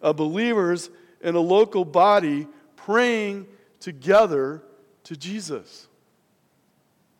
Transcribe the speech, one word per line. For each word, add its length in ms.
of 140
believers 760
in 140
a 40
local 460
body 640
praying 720
together 840
to 120
Jesus. 720